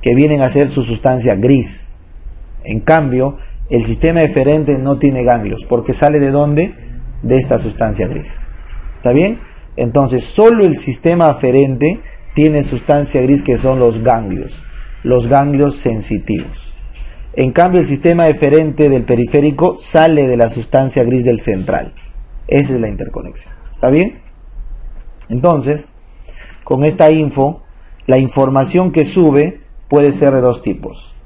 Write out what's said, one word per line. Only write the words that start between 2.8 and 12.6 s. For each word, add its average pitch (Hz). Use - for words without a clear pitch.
cambio, 139
el 120
sistema 165
eferente 147
no 135
tiene 131
ganglios, 113
porque 120
sale 147
¿de 139
dónde? 147
De 127
esta 123
sustancia 107
gris. -
¿Está 123
bien? 190
Entonces, 123
solo 226
el 165
sistema 165
aferente 135
tiene 147